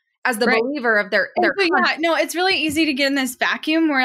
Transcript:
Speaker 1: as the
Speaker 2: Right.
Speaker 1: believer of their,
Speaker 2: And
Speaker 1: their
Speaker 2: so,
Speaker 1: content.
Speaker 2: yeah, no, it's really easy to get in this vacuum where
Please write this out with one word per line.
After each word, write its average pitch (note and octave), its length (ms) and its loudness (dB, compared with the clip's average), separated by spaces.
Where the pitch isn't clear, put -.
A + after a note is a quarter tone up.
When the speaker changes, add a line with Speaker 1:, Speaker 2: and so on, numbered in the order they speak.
Speaker 1:
as A#3+ 120 0
the A#3+ 80 0
Speaker 2:
Right. A#3+ 120 2
Speaker 1:
believer A#3+ 380 0
of G3 140 -2
their, G3 240 0
Speaker 2:
And F4+ 80 0
Speaker 1:
their - 120 2
Speaker 2:
so, G4 140 2
Speaker 1:
content. F4 180 2
Speaker 2:
yeah, C4 100 -2
no, D#4+ 60 2
it's D#4 180 0
really F#4 220 0
easy D#4 320 0
to D4+ 80 0
get C#4 100 0
in C#4 80 0
this C4 220 -2
vacuum D#4 540 0
where C4+ 160 0